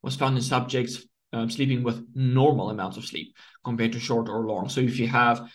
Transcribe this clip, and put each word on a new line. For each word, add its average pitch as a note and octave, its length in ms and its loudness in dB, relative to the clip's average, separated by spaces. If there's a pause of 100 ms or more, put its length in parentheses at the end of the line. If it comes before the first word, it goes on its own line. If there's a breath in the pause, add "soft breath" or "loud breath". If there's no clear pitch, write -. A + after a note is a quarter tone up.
was - 140 -6
found C3 200 2
in A#2+ 60 0
subjects, B2+ 640 -2 (260)
um, A2+ 160 -2
sleeping C3 360 0
with A#2 200 -4 (120)
normal C3 540 4
amounts F#2+ 260 -6
of - 100 -12
sleep - 260 -12 (300 loud breath)
compared A#2 300 0
to A#2+ 80 -6
short A2+ 280 -2
or A2 160 -4
long. G#2 240 -4
So C3 120 -2
if B2 180 2
you A#2+ 80 2
have A#2+ 480 4